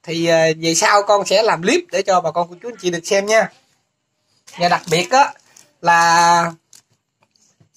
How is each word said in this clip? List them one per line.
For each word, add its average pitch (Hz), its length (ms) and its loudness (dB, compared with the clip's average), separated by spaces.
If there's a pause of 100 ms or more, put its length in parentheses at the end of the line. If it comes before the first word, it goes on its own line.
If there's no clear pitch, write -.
thì, 165 240 -4
à, 160 200 2 (140)
về 165 120 -2
sau 208 300 2
con 202 220 0
sẽ 202 180 0
làm 175 180 -2
clip 262 300 -2
để 185 100 -4
cho 185 200 0
bà 165 100 -6
con 170 180 -4
cô 175 120 -20
chú 240 80 -14
anh 233 120 -16
chị 180 80 -6
được 170 140 -6
xem 196 220 -2
nha. 214 260 0 (1080)
Và 175 100 0
đặc 175 120 -2 (100)
biệt 180 200 -2
á, 277 220 2 (480)
là 170 720 2 (1300)